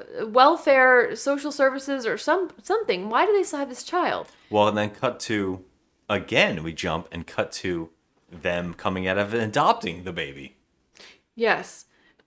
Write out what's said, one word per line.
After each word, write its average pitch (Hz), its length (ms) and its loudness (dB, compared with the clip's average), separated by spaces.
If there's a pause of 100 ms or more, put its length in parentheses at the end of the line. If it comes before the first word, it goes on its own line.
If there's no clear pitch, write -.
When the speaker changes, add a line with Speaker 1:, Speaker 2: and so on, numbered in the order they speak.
(260)
Speaker 1:
welfare, 262 880 6
social 285 380 -2
services, 269 540 0
or 220 120 -2
some, 339 320 0 (120)
something. 220 460 -2
Why 247 160 2
do 415 80 2
they 392 100 4
still 294 180 -4
have 277 80 -4
this 254 160 -12
child? 269 420 -2 (240)
Speaker 2:
Well, 104 180 6
and 104 80 0
then 107 140 -2
cut 123 300 -4
to, 95 440 -4 (440)
again, 107 540 0
we 82 100 -8
jump 82 400 -4
and 85 140 -10
cut - 260 -6
to 85 380 -6 (400)
them 87 440 -6
coming 92 320 -4
out 95 100 0
of 101 160 -2
and 117 100 0
adopting 107 640 0
the 92 80 -10
baby. - 440 -12 (800)
Speaker 1:
Yes. 196 500 -2 (420)